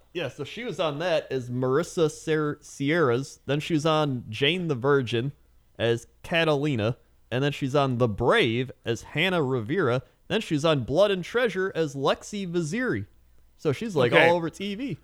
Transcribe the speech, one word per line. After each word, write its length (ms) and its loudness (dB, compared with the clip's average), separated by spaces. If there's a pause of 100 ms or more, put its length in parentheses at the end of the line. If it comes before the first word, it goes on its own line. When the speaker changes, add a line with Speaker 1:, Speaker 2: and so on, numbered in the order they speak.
(140)
Speaker 1:
yeah, 140 -4
so 160 -10
she 180 -12
was 160 -6
on 220 -2
that 280 0
as 220 -4
Marissa 580 2
Ser-, 540 -2
Sierras. 840 0
Then 120 0
she 160 -4
was 100 2
on 440 2
Jane 400 0
the 80 -2
Virgin 560 0 (440)
as 300 0 (160)
Catalina. 760 0 (360)
And 100 0
then 80 2
she's 240 -4
on 240 2
The 100 4
Brave 640 2 (140)
as 180 -4
Hannah 400 0
Rivera. 600 0 (260)
Then 120 0
she's 240 -2
on 200 2
Blood 260 4
and 140 -2
Treasure 500 -2
as 220 -2
Lexi 520 -2
Vaziri. 580 -2 (520)
So 140 0
she's, 240 -4
like, 160 4
Speaker 2:
Okay. 160 6
Speaker 1:
all 80 4
over 140 -4
T 260 -8
V. 280 -8